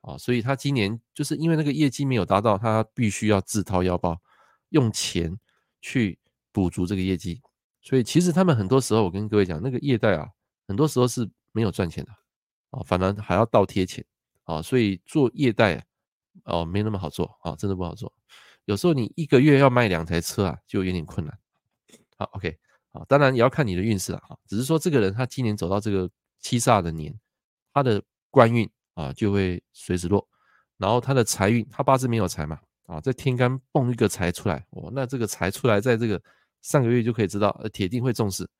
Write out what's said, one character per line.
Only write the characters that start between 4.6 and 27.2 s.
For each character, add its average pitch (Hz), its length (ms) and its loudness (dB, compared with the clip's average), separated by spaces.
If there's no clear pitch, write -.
用 131 200 2
钱 85 480 -4
去 107 380 -2
补 95 200 2
足 90 160 -4
这 98 100 -2
个 92 60 -2
业 92 140 0
绩。 85 240 -10
所 - 160 0
以 123 40 2
其 151 180 2
实 180 120 2
他 175 100 2
们 170 140 4
很 101 100 0
多 131 140 4
时 - 140 -2
候， 110 100 4
我 87 60 -2
跟 101 180 -6
各 107 80 0
位 101 80 6
讲， 85 180 -6
那 127 80 -4
个 120 80 -6
业 139 180 0
代 104 200 2
啊， 76 120 -8
很 101 80 -6
多 147 140 2
时 131 100 -2
候 123 80 4
是 120 220 -4
没 110 100 -2
有 104 80 0
赚 90 180 -2
钱 76 160 -10
的， - 60 -20
啊， - 140 -10
反 90 180 0
而 98 120 2
还 104 200 -4
要 104 120 4
倒 104 180 4
贴 92 220 -2
钱。 - 180 -12
啊， 80 200 -6
所 131 160 0
以 98 260 0
做 139 300 0
业 131 180 0
代， 101 320 2
哦， 85 200 -2
没 90 160 -4
那 107 100 -2
么 104 60 -4
好 95 140 -6
做， - 320 -6
啊， 85 140 -8
真 101 120 -6
的 98 60 -2
不 90 100 -8
好 85 120 -10
做。 - 160 -14
有 202 120 -2
时 - 100 -2
候 170 80 4
你 117 220 -2
一 160 100 -6
个 127 140 6
月 143 180 6
要 139 100 8
卖 123 200 4
两 85 180 -2
台 85 140 0
车 - 240 -2
啊， 90 120 -2
就 98 160 -2
有 92 80 -2
点 85 120 -4
困 78 220 -8
难。 76 100 -14
好， - 160 -8
OK， 90 240 -8
啊， 78 160 -16
当 139 100 4
然 135 160 4
也 120 60 2
要 127 100 6
看 139 160 -2
你 95 80 -2
的 90 80 -2
运 107 160 0
势 90 140 -6
啊， - 240 -12
只 98 100 -8
是 117 60 -2
说 156 160 0
这 165 100 -2
个 139 120 2
人 98 120 0
他 123 140 -4
今 127 180 -6
年 107 120 -2
走 87 120 -6
到 98 120 0
这 107 100 -4
个 92 180 -2
七 - 220 -4
煞 113 200 4
的 85 120 -4
年， 78 200 -8